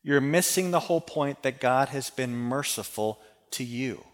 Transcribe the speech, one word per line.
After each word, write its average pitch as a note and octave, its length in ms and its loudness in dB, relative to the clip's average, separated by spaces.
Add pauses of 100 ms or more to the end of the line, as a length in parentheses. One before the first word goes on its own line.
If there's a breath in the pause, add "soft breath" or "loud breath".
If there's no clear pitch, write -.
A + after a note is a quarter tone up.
you're C#3 160 4
missing F3 520 2
the E3+ 100 4
whole E3 200 2
point C#3+ 420 -4
that C3 180 -2
God C3 280 4
has C#3 200 -6
been B2 260 -4
merciful A#2+ 840 -2 (320 loud breath)
to - 120 -6
you. A#2+ 400 -4 (100)